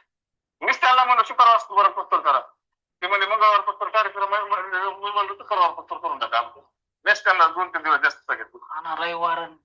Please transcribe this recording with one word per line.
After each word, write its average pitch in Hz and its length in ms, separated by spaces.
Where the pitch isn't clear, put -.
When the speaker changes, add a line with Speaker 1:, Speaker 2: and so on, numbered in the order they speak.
Speaker 1:
मीच 247 200
त्यांना 254 240
म्हणलं, 247 200
"शुक्रवार 202 680
पस्तर 185 300
करा." 135 200
ते 175 40
म्हणले, 196 200
"मंगळवार 208 340
पस्तर 202 280
कार्यक्रम 196 460
आहे." 208 80
म्हणलं, 196 480
मी 196 200
म्हणलं, 202 220
तर 202 60
"शुक्रवार 180 320
पस्तर - 280
करून 160 200
टाका 117 200
आमचं." - 220
नेक्स्ट 202 200
त्यांना 185 220
दोन 160 220
तीन 165 140
दिवस 151 180
जास्त 147 180
सांगितलं. 120 520
Speaker 2:
आणि 160 320
रविवार 170 360
आणि 165 260